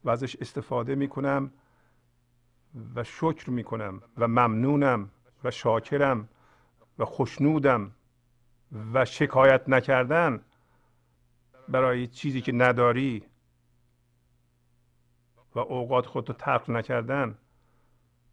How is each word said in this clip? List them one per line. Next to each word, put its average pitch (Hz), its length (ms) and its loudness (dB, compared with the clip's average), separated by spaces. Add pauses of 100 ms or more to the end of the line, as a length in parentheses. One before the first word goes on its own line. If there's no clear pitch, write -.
و 147 60 -2
ازش 120 260 -2
استفاده 123 600 -6
می‌کنم 139 560 -4 (1400)
و 120 80 -6
شکر - 460 -4
می‌کنم 110 520 -6 (160)
و 113 100 2
ممنونم 120 840 2 (320)
و 123 80 -4
شاکرم 117 760 0 (720)
و 117 60 -2
خوشنودم 135 840 0 (1000)
و 131 120 4
شکایت 135 640 4
نکردن 131 760 2 (1300)
برای 127 380 0
چیزی 131 340 -6
که 127 100 -4
نداری 120 720 2 (2250)
و 120 40 -4
اوقات 123 460 -2
خودتو - 280 -8
تلخ - 360 -2
نکردن 117 680 -4 (960)